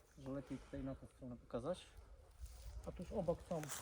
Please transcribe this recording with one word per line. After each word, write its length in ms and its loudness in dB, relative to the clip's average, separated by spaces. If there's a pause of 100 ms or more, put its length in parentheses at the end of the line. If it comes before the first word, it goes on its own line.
(180)
że 120 -4
lepiej 280 0
tutaj 260 -2
na 120 2
tę 120 -8
stronę 300 -6
pokazać. 520 0 (960)
A 60 -2
tuż 200 -2
obok 300 6
są, 200 2 (200)